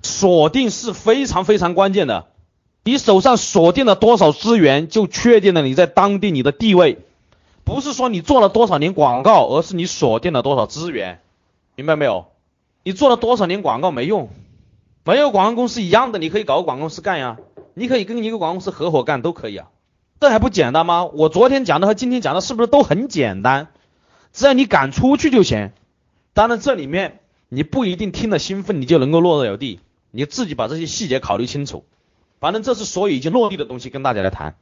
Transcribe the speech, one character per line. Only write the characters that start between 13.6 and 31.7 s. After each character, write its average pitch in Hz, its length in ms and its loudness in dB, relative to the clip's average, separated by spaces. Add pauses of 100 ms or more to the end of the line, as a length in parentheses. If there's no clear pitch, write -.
广 127 200 -2
告 180 100 0
没 131 140 -6
用， 170 240 -4 (760)
没 196 140 2
有 285 140 2
广 196 180 2
告 233 60 -4
公 247 120 -2
司 233 140 -8
一 180 80 -6
样 233 240 2
的， 196 60 -6
你 160 100 -6
可 202 100 -4
以 208 60 -6
搞 139 140 0
个 180 40 -4
广 139 140 -6
告 143 60 -8
公 160 60 -8
司 160 120 -16
干 180 180 -4
呀， 120 180 -8 (360)
你 240 160 -8
可 262 80 2
以 202 80 -2
跟 226 180 -8
一 220 80 -6
个 226 60 -8
广 165 140 -4
告 - 20 -6
公 185 80 -8
司 196 100 -8
合 180 200 -6
伙 135 120 2
干 139 180 -4
都 165 120 -4
可 113 160 -12
以 98 80 -12
啊， 73 100 -18 (540)
这 285 80 6
还 220 100 2
不 240 100 0
简 147 220 0
单 - 140 2
吗？ 175 180 0
我 156 240 0
昨 208 220 4
天 269 160 0
讲 156 160 0
的 196 60 2
和 214 60 2
今 247 160 -4
天 247 120 -2
讲 147 140 -4
的 185 40 0
是 214 140 -8
不 233 100 0
是 226 40 0
都 285 160 4
很 247 260 -2
简 104 320 -4
单？ 135 260 0 (640)
只 - 140 -4
要 277 80 6
你 254 120 4
敢 139 280 0
出 269 240 2
去 320 120 0
就 240 140 4
行。 104 300 -2 (580)
当 214 160 2
然 233 100 0
这 269 160 -2
里 151 140 -6
面 175 320 -6 (300)
你 131 140 -4
不 254 200 -4
一 180 140 -2
定 196 160 -6
听 226 160 -4
了 185 100 0
兴 196 240 -8
奋 180 160 -4
你 127 60 -4
就 160 140 2
能 135 120 0
够 165 80 2
落 160 240 2
得 107 80 -4
了 101 60 -8
地， 113 240 -10 (300)
你 127 140 -6
自 220 220 -6
己 147 80 -10
把 117 120 -4
这 156 100 -8
些 165 100 -8
细 202 200 -8
节 131 120 -2
考 - 180 -4
虑 120 80 -4
清 143 220 -8
楚。 - 180 -16 (540)